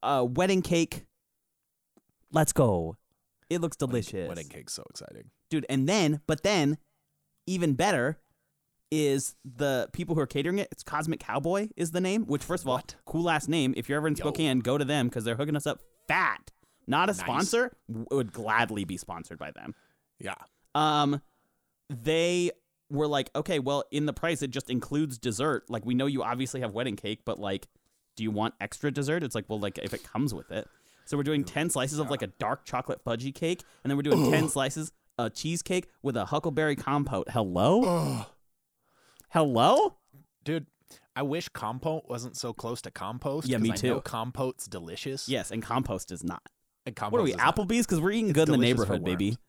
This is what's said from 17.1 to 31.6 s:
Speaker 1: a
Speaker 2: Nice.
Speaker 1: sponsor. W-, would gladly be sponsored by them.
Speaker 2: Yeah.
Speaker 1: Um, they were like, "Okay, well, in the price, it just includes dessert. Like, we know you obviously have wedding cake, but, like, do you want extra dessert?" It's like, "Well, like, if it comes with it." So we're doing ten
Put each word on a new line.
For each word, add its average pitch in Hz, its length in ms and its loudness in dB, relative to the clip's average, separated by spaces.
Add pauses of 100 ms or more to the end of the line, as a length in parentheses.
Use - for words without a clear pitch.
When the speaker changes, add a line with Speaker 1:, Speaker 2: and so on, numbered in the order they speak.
Speaker 1:
a 208 40 2
Speaker 2:
Nice. 180 60 -4
Speaker 1:
sponsor. 196 520 0 (180)
W-, 113 220 -6
would 131 220 0
gladly 110 520 2
be 87 120 -8
sponsored 85 400 -12
by 76 140 -10
them. - 240 -12 (440)
Speaker 2:
Yeah. 95 160 -8 (400)
Speaker 1:
Um, 147 460 2 (680)
they 165 640 2 (380)
were 147 180 0
like, 143 280 0
"Okay, 151 240 0
well, 139 320 0
in 147 140 0
the 147 80 0
price, 165 280 -2
it 135 100 -4
just 135 180 -6
includes 131 480 -2
dessert. 123 520 -2
Like, 110 160 -6
we 123 80 0
know 127 140 2
you 135 160 0
obviously 131 380 -4
have 110 120 -4
wedding 117 240 -2
cake, 107 280 -6
but, 113 140 -4
like, 98 280 -4 (500)
do 110 60 -4
you 110 80 0
want 107 280 -2
extra 135 320 -4
dessert?" 143 320 -2
It's 127 120 -4
like, 107 140 -4
"Well, 107 100 -4
like, 101 180 -4
if - 160 -8
it - 100 -10
comes 127 300 -2
with - 180 -10
it." 98 160 -6 (380)
So - 100 -4
we're 143 80 0
doing 143 220 0
ten 156 240 -2